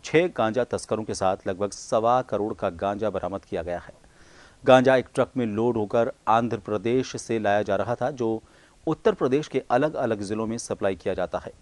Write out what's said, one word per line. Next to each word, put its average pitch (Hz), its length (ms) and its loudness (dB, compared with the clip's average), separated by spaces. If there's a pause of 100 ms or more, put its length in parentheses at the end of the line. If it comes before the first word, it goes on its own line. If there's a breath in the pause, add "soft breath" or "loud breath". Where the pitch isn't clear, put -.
छह 170 220 4
गांजा 120 380 0
तस्करों 107 400 -4
के 104 100 -6
साथ 95 220 0 (100)
लगभग 98 240 -2
सवा 120 520 0
करोड़ 107 320 -4
का 101 160 -2
गांजा 98 400 -4
बरामद 92 340 -6
किया 90 180 -6
गया 85 160 -6
है। - 160 -16 (680 loud breath)
गांजा 131 320 8
एक 123 180 0
ट्रक 123 220 0
में 123 100 0
लोड 113 300 0
होकर 117 360 0 (160)
आंध्र 117 300 2
प्रदेश 117 580 -2
से 113 220 -4
लाया 104 240 2
जा 101 140 0
रहा 104 180 -2
था, 123 160 -4
जो 113 320 -2 (440 soft breath)
उत्तर 160 280 2
प्रदेश 147 340 0
के 131 220 -4
अलग-अलग 123 520 0
जिलों 107 240 -4
में 113 120 -6
सप्लाई 101 360 -4
किया 92 200 -4
जाता 90 240 -4
है। - 240 -10